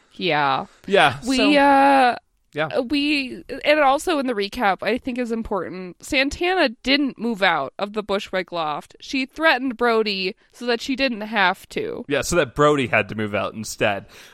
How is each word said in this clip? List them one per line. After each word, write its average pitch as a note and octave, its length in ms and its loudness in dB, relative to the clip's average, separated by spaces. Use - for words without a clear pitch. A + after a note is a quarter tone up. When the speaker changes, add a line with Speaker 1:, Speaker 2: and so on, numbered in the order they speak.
Speaker 1:
yeah. D3 520 0
Speaker 2:
Yeah, F#3+ 320 4
Speaker 1:
We, C4 100 0
Speaker 2:
so C#4+ 140 4
Speaker 1:
uh, C#4 640 4
Speaker 2:
Yeah. D3+ 120 -2
Speaker 1:
uh, C#4 60 0
we, C#4 600 -2
and D4+ 160 4
also C#4+ 400 2
in B3+ 80 -2
the B3+ 60 0
recap, G3+ 480 -2
I A3 160 0
think B3 220 -8
is A#3 120 -4
important, F#3 720 -6
Santana D4+ 640 0
didn't C#4 360 0
move A3 240 -4
out D#3 360 0
of G#3 140 -6
the G#3+ 100 -6
Bushwick G3 480 -4
loft. D#3+ 480 -6
She C4+ 280 -6
threatened C4+ 500 -2
Brody G#3+ 580 0
so - 140 -14
that A#3 160 -2
she C4+ 140 -4
didn't A#3+ 260 -2
have G#3 480 0
to. A2+ 380 -6
Speaker 2:
Yeah, C3+ 140 0
so E3+ 160 -2
that C#3 180 0
Brody D3 320 4
had G#2+ 220 2
to G#2 60 -10
move G#2 200 -4
out G2 180 -2
instead, G#2 540 -2